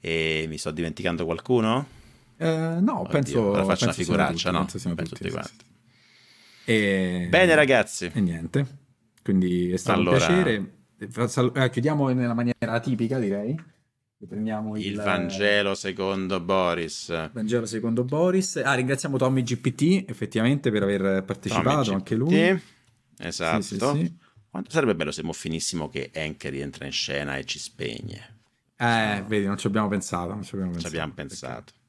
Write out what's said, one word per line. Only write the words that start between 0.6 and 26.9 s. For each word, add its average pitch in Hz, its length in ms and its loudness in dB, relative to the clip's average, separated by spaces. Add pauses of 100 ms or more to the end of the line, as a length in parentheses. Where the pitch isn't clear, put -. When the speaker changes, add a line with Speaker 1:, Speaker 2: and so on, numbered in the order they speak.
Speaker 1:
dimenticando 85 560 -4
qualcuno? 113 600 0 (500)
Speaker 2:
Eh, 160 100 -4 (340)
no, 220 200 2
Speaker 1:
Oddio, 185 100 -4
Speaker 2:
penso, 135 320 2
Speaker 1:
ora 101 220 2
faccio 98 200 2
una 85 80 2
Speaker 2:
penso 90 120 -4
siano 82 280 2
Speaker 1:
figuraccia, 82 180 -2
Speaker 2:
tutti, - 20 -
Speaker 1:
no? 87 80 2
Speaker 2:
penso - 180 -4
siano 87 180 -4
Speaker 1:
Penso 82 180 -6
Speaker 2:
tutti, - 140 -8
Speaker 1:
tutti - 20 -6
Speaker 2:
sì, - 0 -
Speaker 1:
quanti. - 280 -8
Speaker 2:
sì, - 60 -20
sì. - 40 -20 (1040)
E 95 560 2
Speaker 1:
Bene, 165 260 6
ragazzi. 127 580 4
Speaker 2:
e - 80 0
niente, 85 460 0 (560)
quindi 90 500 2
è 92 40 0
stato 90 240 2
un 87 80 4
Speaker 1:
Allora, 85 180 6
Speaker 2:
piacere. 101 440 2 (400)
Fa-, 117 180 -2
sal-, 123 280 2
eh, 131 140 2
chiudiamo 143 400 0
nella 123 240 0
maniera 120 380 -2
atipica, 117 460 0
direi. 107 400 -2 (680)
Prendiamo 107 480 -6
Speaker 1:
Il 95 100 -4
Speaker 2:
il 101 100 -4
Speaker 1:
Vangelo 98 760 2
secondo 95 680 -2
Boris. 85 920 0
Speaker 2:
Vangelo 113 340 -2
secondo 113 380 0
Boris. 180 580 2
Ah, 135 120 2
ringraziamo 131 420 0
Tommy 131 260 2
G 120 140 -2
P - 180 -2
T, 190 340 2
effettivamente, 120 640 0
per 104 120 2
aver 98 420 2
partecipato, 101 600 0
Speaker 1:
Tommy 104 100 0
Speaker 2:
anche 95 220 -2
Speaker 1:
G - 20 2
P 123 80 0
T. 165 40 2
Speaker 2:
lui. 170 320 6 (540)
Speaker 1:
Esatto. 82 460 0
Speaker 2:
Sì, - 160 -6
sì, 110 80 0 (100)
sì. 170 200 -2 (340)
Speaker 1:
Quanto - 200 -10
sarebbe 135 240 2
bello 78 160 -4
se 78 120 -6
mo 82 100 -4
finissimo 80 560 -4
che 65 260 -8
Hank 78 300 -8
rientra 69 400 -8
in 67 80 -10